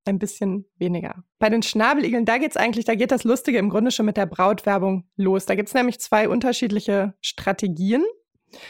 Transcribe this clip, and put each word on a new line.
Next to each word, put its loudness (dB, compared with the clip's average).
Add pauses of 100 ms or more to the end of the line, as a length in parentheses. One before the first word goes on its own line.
ein 0
bisschen -4 (120)
weniger. -4 (160)
Bei 2
den 2
Schnabeligeln, 2
da 2
geht's -2
eigentlich, 0
da 0
geht 0
das 2
Lustige 0
im 0
Grunde 2
schon 0
mit 0
der 2
Brautwerbung 0 (100)
los. 0
Da 0
gibt's -2
nämlich 0
zwei 2
unterschiedliche 0
Strategien. -2 (680)